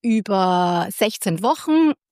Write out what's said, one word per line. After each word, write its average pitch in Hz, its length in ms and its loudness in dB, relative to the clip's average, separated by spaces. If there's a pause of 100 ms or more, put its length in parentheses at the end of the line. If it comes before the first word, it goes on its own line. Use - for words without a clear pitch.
über 185 880 0
sechzehn 196 520 -2
Wochen 311 500 2 (200)